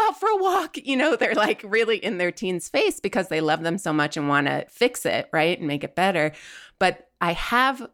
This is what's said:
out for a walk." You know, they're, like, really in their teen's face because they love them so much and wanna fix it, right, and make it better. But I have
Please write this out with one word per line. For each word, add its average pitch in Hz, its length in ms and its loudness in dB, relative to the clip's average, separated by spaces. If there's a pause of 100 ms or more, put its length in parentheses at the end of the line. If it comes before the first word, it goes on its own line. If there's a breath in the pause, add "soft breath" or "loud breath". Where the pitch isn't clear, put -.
out 392 140 0
for 392 80 0
a 427 100 2
walk." 381 400 0
You 269 200 -2
know, 277 180 2
they're, - 180 0
like, 214 300 0
really 220 340 0
in 190 200 -4
their 175 140 0
teen's 180 360 -4
face - 320 0
because 190 300 -2
they 160 100 0
love 156 240 0
them 170 140 0
so 165 160 -4
much 151 240 0
and 147 100 -2
wanna 143 420 2
fix - 360 -2
it, - 260 0
right, 160 260 2
and - 100 -6
make 143 160 -2
it - 120 -10
better. 170 380 2 (460 loud breath)
But 180 260 0 (140)
I 175 140 0
have 254 600 0